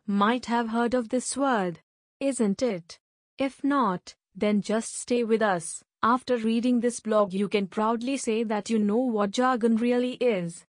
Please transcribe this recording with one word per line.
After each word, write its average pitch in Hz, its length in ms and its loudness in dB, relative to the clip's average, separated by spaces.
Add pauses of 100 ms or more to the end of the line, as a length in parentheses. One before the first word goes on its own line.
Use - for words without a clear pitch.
might 208 380 2
have 233 240 -2
heard 233 240 0
of 240 160 0
this - 260 -4
word, 220 440 0 (420)
isn't 240 400 0
it? 208 380 -4 (380)
If 269 240 -4
not, 254 540 0 (180)
then 208 280 2
just 220 360 -4
stay 240 280 -2
with 220 160 2
us. 185 420 -2 (180)
After 247 360 2
reading 226 420 2
this 233 220 -2
blog, 208 320 2
you 196 160 0
can 202 180 0
proudly 233 480 -2
say 233 280 -2
that 220 260 -4
you 226 100 2
know 208 160 2
what 220 360 0
jargon 233 440 2
really 247 380 0
is. 190 560 -2